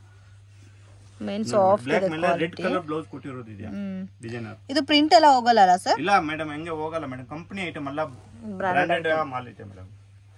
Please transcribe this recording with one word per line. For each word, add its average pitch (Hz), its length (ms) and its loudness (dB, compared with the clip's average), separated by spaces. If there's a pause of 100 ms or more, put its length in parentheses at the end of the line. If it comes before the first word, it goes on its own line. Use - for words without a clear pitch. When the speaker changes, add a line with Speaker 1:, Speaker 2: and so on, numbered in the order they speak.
(1200)
Speaker 1:
ಮೇನ್ 208 180 -6
Speaker 2:
ನೋಡಿ, 220 100 -4
Speaker 1:
ಸಾಫ್ಟ್ 202 340 4
Speaker 2:
black 185 200 0
Speaker 1:
ಇದೆ 185 80 0
Speaker 2:
ಮೇಲೆ 160 160 -2
ರೆಡ್ 170 280 -2
Speaker 1:
quality. 165 80 -8
Speaker 2:
color 226 220 -2
blouse 156 220 -6
ಕೊಟ್ಟಿರೋದು 127 440 -14
ಇದೆಯಾ? 101 180 -14
Speaker 1:
ಹ್ಮ್. 196 380 -10 (140)
Speaker 2:
Designer. 113 360 -12 (140)
Speaker 1:
ಇದು 277 140 0
print 302 280 4
ಎಲ್ಲ 320 120 10 (100)
ಹೋಗಲ್ಲ 240 240 4
ಅಲ್ಲ 185 160 8
sir? 285 240 0
Speaker 2:
ಇಲ್ಲ 196 200 4
madam, 156 320 -4
ಹೆಂಗೆ 156 180 -8
ಹೋಗಲ್ಲ 160 360 -6
madam, 127 220 -12
Company 175 340 -10
item 160 260 -8
ಅಲ್ಲ, 147 180 -4
Speaker 1:
ಬ್ರಾಂಡೆಡ್. 196 540 -14
Speaker 2:
ಬ್ರಾಂಡೆಡ್ 170 680 0
mall 127 240 -8
item 104 200 -18
madam, 92 200 -20 (480)